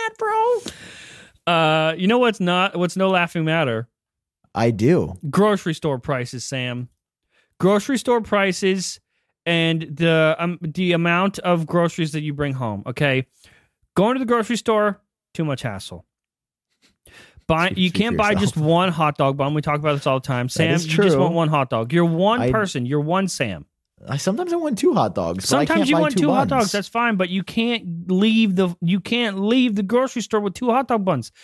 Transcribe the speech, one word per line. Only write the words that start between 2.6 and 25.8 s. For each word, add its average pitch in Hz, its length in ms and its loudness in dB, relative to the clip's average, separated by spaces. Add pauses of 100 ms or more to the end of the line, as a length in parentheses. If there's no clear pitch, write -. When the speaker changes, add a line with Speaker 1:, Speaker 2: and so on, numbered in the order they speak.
Speaker 2:
what's 175 200 -2
no 190 120 2
laughing 175 360 0
matter? 143 440 0 (680)
Speaker 1:
I 117 160 2
do. 107 440 2 (160)
Speaker 2:
Grocery 185 440 0
store 143 240 -4
prices, 123 460 -6
Sam. 123 440 -6 (680)
Grocery 208 400 2
store 240 220 0
prices 196 800 -2 (460)
and 165 360 0
the, 160 560 2
um, 170 220 -4
the 175 320 -2
amount 170 480 0
of 175 260 0
groceries 170 460 0
that 156 80 -4
you 151 140 -4
bring 143 180 -4
home, 113 340 -6
okay? 131 400 0 (680)
Going 214 180 4
to 269 40 -2
the 262 80 -2
grocery 233 300 0
store, 208 440 0 (340)
too 170 100 -4
much 143 180 -4
hassle. 98 420 -10 (1400)
Buy, 160 200 2
Speaker 1:
Speak, - 120 -2
Speaker 2:
you 180 100 2
Speaker 1:
speak 175 140 -2
Speaker 2:
can't 226 120 0
Speaker 1:
for 165 40 -2
Speaker 2:
buy 208 140 2
Speaker 1:
yourself. 196 100 0 (120)
Speaker 2:
just - 20 -4
one 165 340 2
hot 151 260 0
dog 139 200 2
bun. 143 180 0
We 151 80 0
talk 147 180 -2
about 147 140 0
this 143 120 -4
all 135 140 2
the - 60 -12
time. 123 200 -2
Speaker 1:
That 127 60 -6
Speaker 2:
Sam, 160 220 2
Speaker 1:
is 170 120 0
Speaker 2:
you 160 160 -2
just 185 120 4
Speaker 1:
true. 135 60 2
Speaker 2:
want 165 140 2
one 165 140 2
hot 143 200 0
dog. 117 240 -2
You're 170 120 4
one 185 360 2
Speaker 1:
I 226 120 0
Speaker 2:
person. 180 340 -2
You're 143 140 0
one 175 260 0
Sam. 101 400 -6 (420)
Speaker 1:
I 135 100 -4
sometimes 339 340 -2
I 339 40 0
want 302 220 -2
two 359 160 2
hot 117 200 2
dogs, 90 360 -4
but 247 60 2
I 285 80 2
Speaker 2:
Sometimes 302 160 0